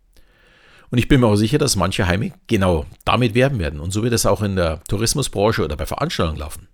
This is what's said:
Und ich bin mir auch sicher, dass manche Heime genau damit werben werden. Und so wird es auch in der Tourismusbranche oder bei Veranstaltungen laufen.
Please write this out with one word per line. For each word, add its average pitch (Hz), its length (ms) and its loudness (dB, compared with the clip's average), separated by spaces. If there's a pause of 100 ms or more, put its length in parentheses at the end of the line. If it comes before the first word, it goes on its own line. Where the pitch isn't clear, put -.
(920)
Und 120 80 2
ich 113 80 0
bin 139 140 6
mir 120 60 6
auch 104 80 4
sicher, 110 220 2
dass 143 180 2
manche 95 300 0
Heime 90 280 -2 (120)
genau 92 400 2 (180)
damit 110 300 0
werben 127 240 2
werden. 73 220 -4
Und 85 100 -6
so 104 140 -2
wird 120 100 0
es 113 140 0
auch 101 160 0
in 98 120 -2
der 82 280 -2
Tourismusbranche 107 800 0
oder 73 120 -4
bei 73 120 -6
Veranstaltungen 82 500 -4
laufen. 73 360 -12